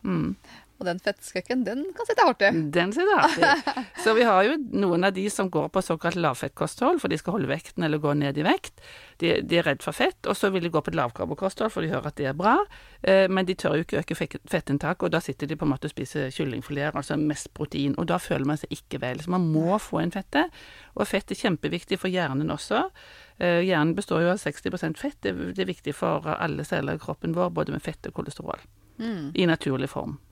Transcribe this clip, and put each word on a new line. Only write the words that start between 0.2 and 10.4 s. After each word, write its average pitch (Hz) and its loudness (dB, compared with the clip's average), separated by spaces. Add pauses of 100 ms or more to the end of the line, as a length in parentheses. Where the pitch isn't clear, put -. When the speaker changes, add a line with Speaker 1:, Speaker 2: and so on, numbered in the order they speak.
Speaker 2:
Og - -10
den 180 -2
fettskrekken, 208 -4
den 240 -4 (100)
kan 480 -6
sitte 440 2
hardt 254 4
i. 196 8 (200)
Speaker 1:
Den 175 2
sitter 359 4
hardt - 6
i. 277 4 (120)
Speaker 2:
<laughs> 349 -8
Speaker 1:
Så 220 6
vi 240 6
har 196 8
jo 262 4 (180)
noen 180 4
av 196 4
de 196 0
som 196 -2
går 156 0
på 190 2
såkalt 170 0
lavfettkosthold, 165 0
for - -2
de 160 0
skal 170 -4
holde 151 0
vekten 160 -4
eller 151 0
gå 147 2
ned 143 0
i 151 -2
vekt. 277 -2 (360)
De, - 2
de - 0
er 170 4
redd 143 0
for 165 -4
fett, - 0
og 202 0
så 202 2